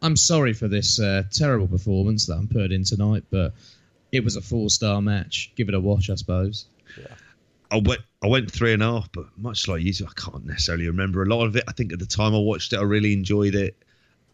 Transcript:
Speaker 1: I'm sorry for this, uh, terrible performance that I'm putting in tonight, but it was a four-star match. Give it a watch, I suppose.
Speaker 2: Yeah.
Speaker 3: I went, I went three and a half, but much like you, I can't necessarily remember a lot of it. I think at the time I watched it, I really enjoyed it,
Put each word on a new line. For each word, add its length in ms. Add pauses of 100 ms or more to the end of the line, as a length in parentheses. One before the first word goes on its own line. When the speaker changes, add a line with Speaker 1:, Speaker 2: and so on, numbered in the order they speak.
Speaker 1:
I'm 140
sorry 380
for 160
this, 300
uh, 320
terrible 360
performance 600
that 80
I'm 120
putting 240
in 140
tonight, 440
but 240 (580)
it 120
was 120
a 60
four-star 600
match. 540
Give 120
it 80
a 40
watch, 300
I 60
suppose. 500 (320)
Speaker 2:
Yeah. 100 (640)
Speaker 3:
I 120
went, 160 (240)
I 40
went 240
three 220
and 80
a 40
half, 260
but 140 (120)
much 300
like 160
you, 80 (160)
I 80
can't 300
necessarily 420
remember 360
a 20
lot 200
of 100
it. 120
I 60
think 180
at 80
the 60
time 280
I 60
watched 340
it, 40
I 60
really 300
enjoyed 400
it, 220 (580)